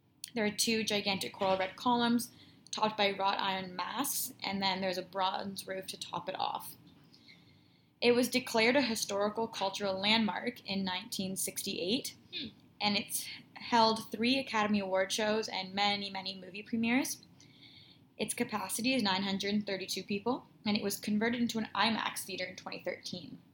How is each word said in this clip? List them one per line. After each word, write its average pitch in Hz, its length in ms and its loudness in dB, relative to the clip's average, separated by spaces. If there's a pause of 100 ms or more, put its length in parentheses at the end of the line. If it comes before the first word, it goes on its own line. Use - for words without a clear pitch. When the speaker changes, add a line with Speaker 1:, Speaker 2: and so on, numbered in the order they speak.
(360)
Speaker 1:
There 214 80 2
are 208 60 4
two 220 340 2
gigantic 202 480 0
coral 190 260 2
red 185 160 -2
columns 240 540 4 (440)
topped 214 260 0
by 196 180 4
wrought 196 240 2
iron 190 340 -2
masks, 196 680 -2
and 196 180 -2
then 190 220 2
there's 185 160 0
a 180 40 -4
bronze 190 640 -2
roof 190 200 -6
to - 120 -10
top - 300 -6
it - 100 -6
off. - 360 -4 (1300)
It 240 120 8
was 240 140 4
declared 247 480 4
a 285 60 6
historical 214 640 0
cultural 196 520 -2
landmark 214 680 2
in 196 180 -2
nineteen 190 520 -4
sixty-eight, - 800 -2 (220)
Speaker 2:
Hmm. 285 120 -8 (300)
Speaker 1:
and 202 200 2
it's - 260 -4 (300)
held 220 580 4
three 240 260 2
Academy 214 420 2
Award 190 300 2
shows 214 380 0
and 185 240 -6
many, 202 380 0
many 190 280 -8
movie 185 240 -12
premieres. 233 560 0 (1000)
Its 214 160 -4
capacity 220 580 -2
is 254 100 2
nine 196 200 2
hundred 202 420 0
thirty-two 190 380 -4
people, 214 420 -2 (220)
and 208 100 4
it - 60 2
was 196 160 -2
converted 226 420 0
into 226 180 0
an 220 160 -4
imax 214 500 0
theater 185 200 -6
in 185 120 -10
twenty 190 280 -10
thirteen. - 540 -8 (160)